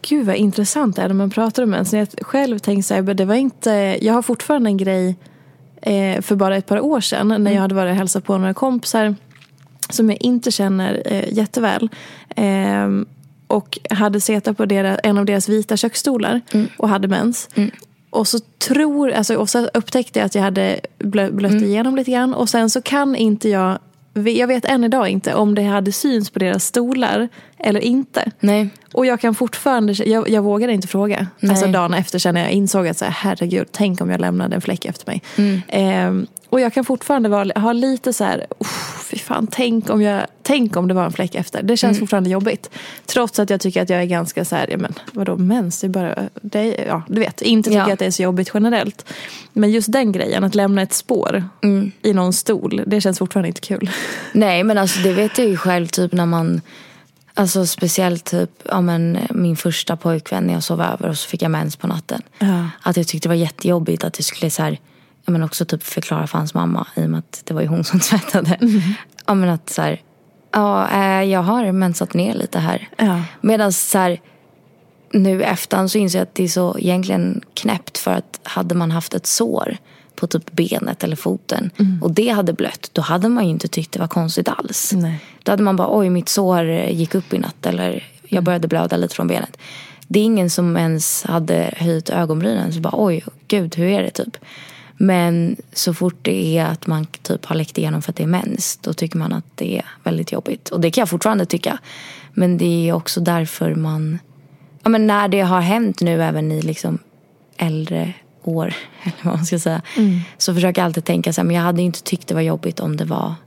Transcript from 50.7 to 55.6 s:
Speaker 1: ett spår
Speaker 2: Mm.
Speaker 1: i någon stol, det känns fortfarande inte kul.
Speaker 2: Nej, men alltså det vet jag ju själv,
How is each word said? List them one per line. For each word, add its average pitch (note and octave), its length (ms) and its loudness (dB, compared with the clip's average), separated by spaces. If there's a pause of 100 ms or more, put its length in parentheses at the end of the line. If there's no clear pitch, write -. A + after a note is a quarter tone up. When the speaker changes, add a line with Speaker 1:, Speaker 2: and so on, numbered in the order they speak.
Speaker 1:
ett F#3+ 100 -4
spår - 520 -2 (180)
Speaker 2:
Mm. G3 300 2 (100)
Speaker 1:
i G#3+ 100 2
någon F#3 200 2
stol, G3 540 -2
det G#3 140 2
känns F#3+ 180 0
fortfarande F3+ 300 0
inte F3 120 -6
kul. F#3+ 300 -4 (420)
Speaker 2:
Nej, F#3+ 320 4
men G#3+ 140 4
alltså F#3+ 220 2
det F#3 120 4
vet G#3 260 0
jag B3 100 2
ju F#3+ 80 2
själv, F3 300 0